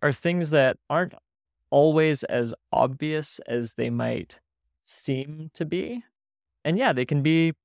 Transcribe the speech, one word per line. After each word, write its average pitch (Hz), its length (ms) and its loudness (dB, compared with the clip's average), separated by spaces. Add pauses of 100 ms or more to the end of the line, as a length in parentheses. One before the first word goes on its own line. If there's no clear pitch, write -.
are 147 100 2
things 170 380 -2
that 135 260 4 (140)
aren't 170 240 -2 (560)
always 156 540 4
as 120 300 -2 (160)
obvious 147 760 -2
as 120 280 -4
they 120 140 -4
might 117 520 -4 (420)
seem 151 720 -8
to 170 100 -6
be. 190 400 -6 (600)
And 165 140 0
yeah, 269 140 2
they 127 120 0
can 143 180 0
be 160 320 2 (100)